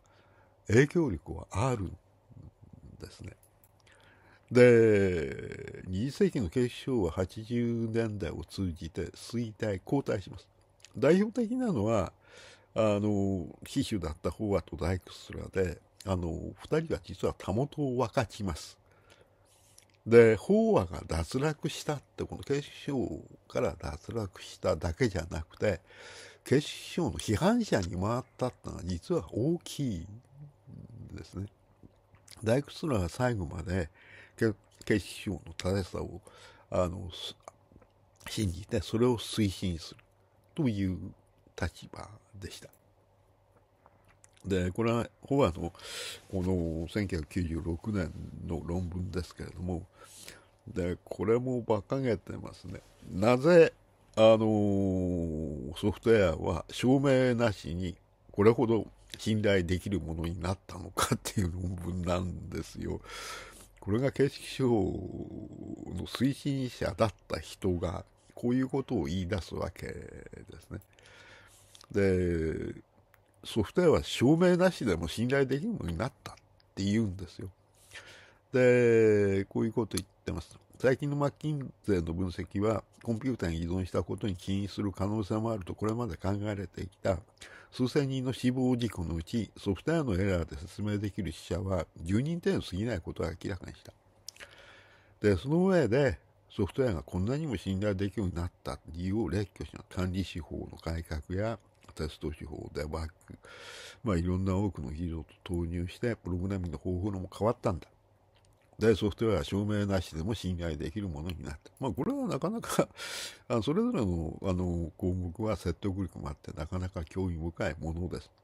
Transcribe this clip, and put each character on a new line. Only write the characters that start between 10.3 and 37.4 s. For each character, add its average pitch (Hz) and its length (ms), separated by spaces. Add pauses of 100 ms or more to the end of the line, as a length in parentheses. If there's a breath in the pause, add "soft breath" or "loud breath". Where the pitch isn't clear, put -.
ま 98 80
す。 - 80 (500)
代 147 240
表 220 220
的 226 140
な 254 160
の 104 120
は、 107 280 (640 loud breath)
あ 104 240
の、 98 480 (180)
司 - 160
書 107 160
だ 82 120
っ 78 120
た - 80
ホ 110 200
ワ 95 120
と - 140
ダ 78 160
イ 92 80
ク - 120
ス - 200
ラ - 160
で、 90 320 (260)
あ 95 80
の、 82 440
二 160 240
人 160 120
は - 80
実 - 240
は 78 100
た - 160
も 120 140
と 147 160
を 127 140
分 123 180
か 127 120
ち - 180
ま 87 100
す。 - 240 (1300 soft breath)
で、 113 300
ホ 214 400
ー 113 60
ア - 20
が 87 220
脱 82 320
落 147 320
し - 140
た 151 100
っ 139 80 (140)
て、 - 80
こ - 120
の - 60
形 143 200
式 - 100 (140)
書 139 340 (280)
か - 120
ら 95 180
脱 - 340
落 107 300
し - 180
た 92 160
だ 85 160
け 127 160
じ 92 100
ゃ 80 120
な 82 120
く - 140
て、 104 240 (640 loud breath)
形 - 160
式 - 340
書 175 100
の 113 80
批 101 240
判 220 280
者 147 160
に 87 160
回 104 220
っ 127 40 (140)
た 127 120
っ 117 40
て - 160
の 78 80
は 80 80
実 90 300
は 151 180
大 147 320
き 107 380
い 87 40 (1080)
ん 85 40
で - 80
す - 100
ね。 95 120 (960)
ダ 117 160
イ 143 40
ク - 100
ス - 140
ラ 127 120
は 87 100
最 123 260
後 92 120
ま 85 160
で、 87 260 (480 loud breath)
け-、 110 160 (320)
形 110 140
式 - 240
書 107 100
の 78 80 (160)
正 95 260
し 87 60
さ 82 140
を、 85 180 (500 loud breath)
あ 92 160
の、 90 240
す-、 - 240 (920)